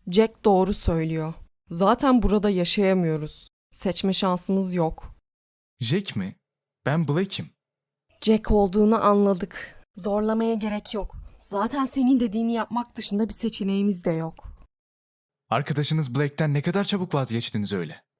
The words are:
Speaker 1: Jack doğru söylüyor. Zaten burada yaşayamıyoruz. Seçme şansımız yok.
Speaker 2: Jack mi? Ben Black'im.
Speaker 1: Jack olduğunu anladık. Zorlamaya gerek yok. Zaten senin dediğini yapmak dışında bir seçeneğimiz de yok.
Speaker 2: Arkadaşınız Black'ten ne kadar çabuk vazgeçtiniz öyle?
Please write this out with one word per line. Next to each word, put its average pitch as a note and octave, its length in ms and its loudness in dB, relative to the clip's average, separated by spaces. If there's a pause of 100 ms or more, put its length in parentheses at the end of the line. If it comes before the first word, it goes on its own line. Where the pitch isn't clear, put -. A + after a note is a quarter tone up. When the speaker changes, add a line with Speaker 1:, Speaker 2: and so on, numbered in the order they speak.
Speaker 1:
Jack A3 380 0
doğru F#3+ 280 4
söylüyor. D#3+ 600 -2 (340)
Zaten A3+ 540 2
burada G3+ 280 2
yaşayamıyoruz. F3+ 1000 0 (220)
Seçme F#3+ 420 -2
şansımız F#3 600 0
yok. E3+ 420 -4 (640)
Speaker 2:
Jack D#3+ 360 -2
mi? F#2+ 200 -6 (500)
Ben D3+ 220 0
Black'im. F3 420 -2 (720)
Speaker 1:
Jack A3 300 2
olduğunu G#3 520 4
anladık. G3+ 800 0 (120)
Zorlamaya G#3+ 580 0
gerek G#3 400 -6
yok. - 280 -8 (200)
Zaten C4+ 440 -2
senin B3+ 340 4
dediğini A3+ 340 0
yapmak A#3 420 -4
dışında G#3 340 -2
bir - 40 -8
seçeneğimiz G3+ 680 -2
de F3 80 2
yok. D#3+ 360 -6 (1000)
Speaker 2:
Arkadaşınız C#3+ 680 0
Black'ten D3 380 0
ne C#3+ 80 0
kadar F3+ 220 0
çabuk F#3 300 -2
vazgeçtiniz A2+ 600 -2
öyle? E2 300 -6 (160)